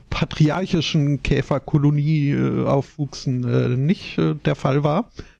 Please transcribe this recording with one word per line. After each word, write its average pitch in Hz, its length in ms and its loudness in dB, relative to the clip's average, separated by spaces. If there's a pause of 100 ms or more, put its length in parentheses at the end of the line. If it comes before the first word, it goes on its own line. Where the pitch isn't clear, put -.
(100)
patriarchischen 151 1120 0
Käferkolonie, 147 1080 2
äh, 127 340 0
aufwuchsen, 135 800 -2
äh, 123 240 0
nicht, 135 500 -2
äh, 160 160 0
der 151 200 -2
Fall 143 300 0
war. 160 260 0 (300)